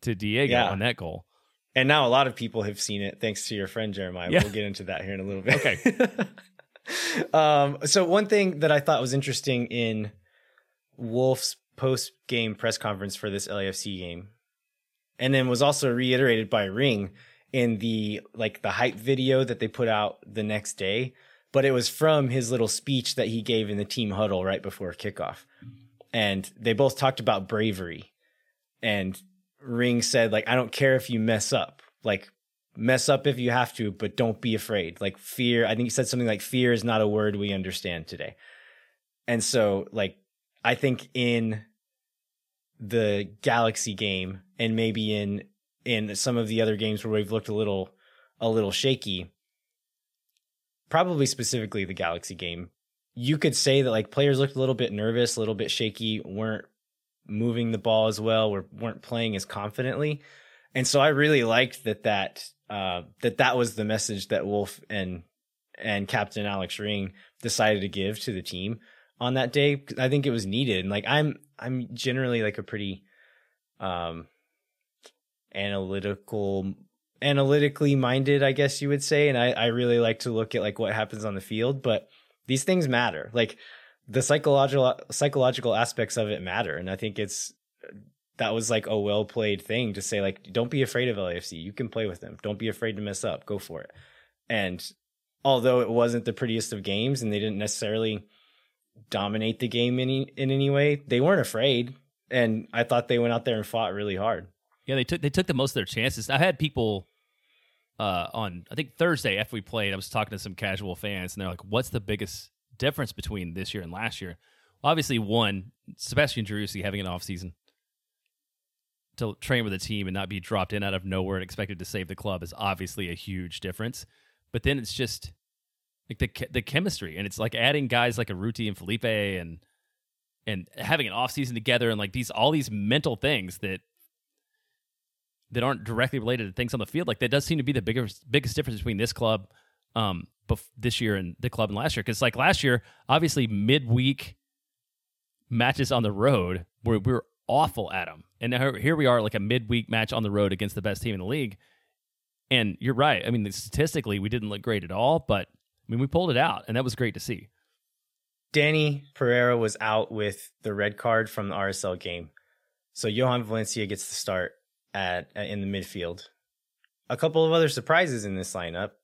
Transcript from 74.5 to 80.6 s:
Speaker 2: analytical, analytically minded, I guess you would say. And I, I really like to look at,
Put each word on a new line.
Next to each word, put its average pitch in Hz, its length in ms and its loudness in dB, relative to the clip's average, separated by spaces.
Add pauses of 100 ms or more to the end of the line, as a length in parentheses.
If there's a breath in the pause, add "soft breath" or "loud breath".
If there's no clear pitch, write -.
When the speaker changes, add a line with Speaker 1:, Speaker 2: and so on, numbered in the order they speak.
Speaker 2:
analytical, 98 1200 -4 (480)
analytically 143 760 4
minded, 135 460 4
I 135 120 4
guess 139 280 2
you 143 80 0
would 143 140 0
say. 147 260 4
And 127 80 2
I, 123 140 4
I 117 160 0
really 120 320 4
like 113 220 2
to 123 100 -2
look 110 240 0
at, 113 60 2